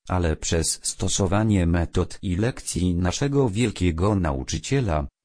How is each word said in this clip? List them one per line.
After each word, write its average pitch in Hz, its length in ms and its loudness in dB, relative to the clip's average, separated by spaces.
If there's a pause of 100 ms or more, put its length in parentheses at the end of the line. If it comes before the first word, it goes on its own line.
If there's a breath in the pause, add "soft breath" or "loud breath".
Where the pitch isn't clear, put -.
ale 87 260 0
przez - 480 -2
stosowanie 98 840 2
metod 85 560 0
i 92 140 -2
lekcji 90 600 -2
naszego 131 540 0
wielkiego 95 680 0
nauczyciela, 78 920 -2 (180)